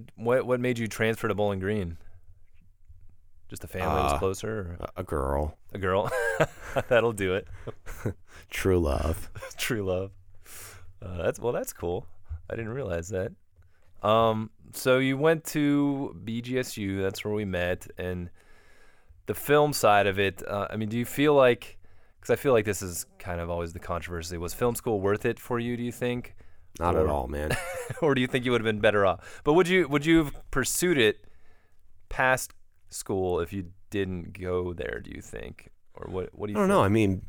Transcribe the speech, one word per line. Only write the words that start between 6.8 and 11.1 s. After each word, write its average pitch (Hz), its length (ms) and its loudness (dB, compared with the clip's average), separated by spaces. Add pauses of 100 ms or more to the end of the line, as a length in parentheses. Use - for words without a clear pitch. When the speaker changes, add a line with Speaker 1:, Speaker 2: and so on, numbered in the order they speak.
Speaker 1:
That'll 117 240 4
do 98 220 0
it. 101 120 -4 (560)
Speaker 2:
<laughs> - 460 -10
True 92 300 2
love. 78 500 0 (140)
Speaker 1:
<laughs> - 140 -14
True 107 260 -2
love. 92 280 -2 (920)
Uh, 87 220 -6